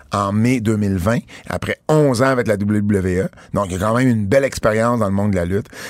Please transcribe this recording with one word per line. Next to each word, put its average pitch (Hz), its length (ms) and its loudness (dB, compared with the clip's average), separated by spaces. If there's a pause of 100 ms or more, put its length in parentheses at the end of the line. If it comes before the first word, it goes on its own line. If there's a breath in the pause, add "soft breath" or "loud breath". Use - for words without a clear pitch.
(120)
en 101 220 0
mai 120 260 2
deux 110 160 0
mille 101 220 0
vingt, 110 220 0 (280 loud breath)
après - 400 -6
onze 147 340 2
ans 135 60 4
avec 123 200 0
la 107 100 2
W 104 240 0
W 95 400 0
E. 92 80 -2 (240 loud breath)
Donc, 101 160 -2
il 92 60 -6
a 90 40 -4
quand 107 160 0
même 127 140 2
une 110 160 2
belle 139 180 2
expérience 117 560 0
dans 104 80 0
le 95 60 -2
monde 101 180 0
de 95 60 0
la 85 80 0
lutte. 98 220 -4 (220 loud breath)